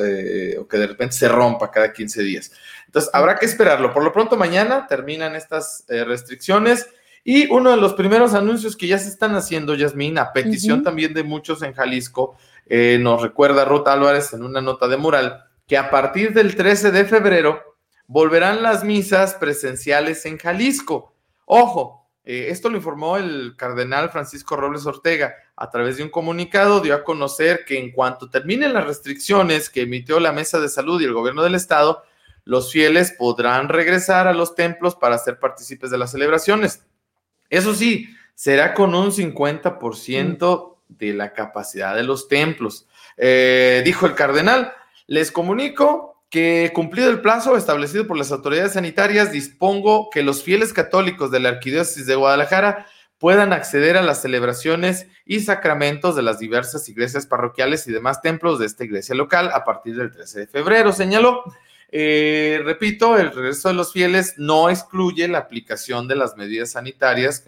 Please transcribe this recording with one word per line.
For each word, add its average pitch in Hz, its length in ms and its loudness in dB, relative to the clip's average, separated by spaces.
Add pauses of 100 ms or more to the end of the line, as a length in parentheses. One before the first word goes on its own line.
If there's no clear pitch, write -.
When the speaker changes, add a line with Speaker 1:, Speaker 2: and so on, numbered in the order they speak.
Speaker 1:
eh, 95 560 -4
o - 80 -12
que 107 100 -2
de 104 100 0
repente 123 280 -6
se 127 140 2
rompa 117 420 2
cada 107 220 2
quince 107 300 -6
días. 95 280 -6 (360)
Entonces, 151 260 -2
habrá 160 240 4
que 220 80 0
esperarlo. 151 480 2
Por 143 100 2
lo 160 80 2
pronto, 226 260 2
mañana 214 500 0
terminan 156 480 -6
estas, 156 520 -8
eh, 117 160 -2
restricciones. 185 840 0 (340)
Y 277 280 4
uno 254 200 6
de 240 60 6
los 196 160 4
primeros 208 400 4
anuncios 214 420 0
que 175 120 -6
ya 190 100 2
se 196 120 -6
están 208 260 -2
haciendo, 156 400 -4
Yasmín, 143 420 -2
a 131 160 -2
petición 208 460 0
Speaker 2:
Ujú. - 60 -2
Speaker 1:
también 156 280 -2
de 156 100 -4
muchos 151 380 -8
en 139 120 -8
Jalisco, 127 640 -4 (300)
eh, 120 340 4
nos 117 220 2
recuerda 139 420 4
Ruth 143 240 2
Álvarez 143 460 2
en 117 100 -12
una 131 180 -6
nota 131 260 -2
de 127 100 0
Mural, 139 480 0 (220)
que 139 100 2
a 135 140 0
partir 190 420 0
del 208 220 4
trece 202 360 2
de 196 140 4
febrero 170 720 2 (300)
volverán 165 560 4
las 208 200 2
misas 196 520 0
presenciales 147 920 -4
en 156 120 -10
Jalisco. 190 760 -4 (320)
Ojo, 208 640 2 (160)
eh, 123 240 -8
esto 180 200 -4
lo 220 80 -6
informó 160 400 -6
el 143 400 -8
cardenal 127 520 -4
Francisco 147 460 -10
Robles 143 300 -6
Ortega. 147 480 -2 (220)
A 117 140 -12
través 120 280 -4
de 147 60 -8
un 151 60 -10
comunicado 175 720 0
dio 151 140 0
a 147 80 -4
conocer 160 600 -2
que 139 140 -4
en 123 120 -10
cuanto 127 380 -2
terminen 254 440 -2
las 196 120 0
restricciones 151 840 0
que 127 140 -4
emitió 127 360 -2
la 165 120 2
Mesa 156 280 -2
de 147 100 -2
Salud 151 300 -2
y 156 60 0
el 123 80 -2
gobierno 127 300 -2
del 180 120 2
estado, 160 480 0 (400)
los 123 280 -2
fieles 160 400 4
podrán 123 580 -2
regresar 185 580 2
a 180 60 2
los 170 220 -2
templos 170 400 -2
para 120 220 0
ser 120 220 -6
partícipes 131 520 -8
de 127 60 -4
las 123 140 -4
celebraciones. 160 720 0 (640)
Eso 190 260 0
sí, 214 340 -2 (240)
será 143 400 2
con 190 220 2
un 196 160 0
cincuenta 156 680 -4
por 113 180 -8
ciento 175 920 -4
de 104 260 -8
la 104 200 -6
capacidad 98 600 -8
de 113 80 -2
los 131 240 -4
templos. 143 600 -2 (300)
Eh, 127 680 4
dijo 175 200 0
el 147 100 2
cardenal, 165 580 2 (340)
"Les 151 240 -2
comunico 277 960 -2
que 165 440 0
cumplido 185 360 0
el 233 120 0
plazo 233 360 2
establecido 156 500 -2
por 170 100 -4
las 139 140 -4
autoridades 151 420 -2
sanitarias, 196 600 0
dispongo 202 760 0
que 147 140 -2
los 139 200 -2
fieles 214 280 0
católicos 180 580 0
de 127 120 0
la 127 80 2
Arquidiócesis 131 560 -4
de 131 100 2
Guadalajara 147 720 2 (300)
puedan 196 340 4
acceder 156 460 2
a 185 40 4
las 151 200 0
celebraciones 151 840 -2 (180)
y 208 160 -4
sacramentos 156 720 -2
de 139 60 -2
las 113 180 -2
diversas 113 480 -6
iglesias 120 400 -6
parroquiales 131 580 -2
y 120 60 -10
demás 123 300 -4
templos 160 380 -2
de 110 60 0
esta 107 200 -8
iglesia 104 280 -8
local 170 400 0
a 135 120 -2
partir 117 320 -6
del 120 120 -6
trece - 300 -18
de 104 80 -12
febrero", 196 460 2
señaló. 220 500 2 (500)
Eh, 151 720 0
repito, 214 540 2
el 160 160 2
regreso 131 340 -4
de 185 60 2
los 180 180 -2
fieles 185 460 0
no 156 320 4
excluye 180 580 -2
la 170 120 -2
aplicación 120 680 -8
de 135 80 -2
las 117 220 -2
medidas 110 340 -6
sanitarias 127 760 -2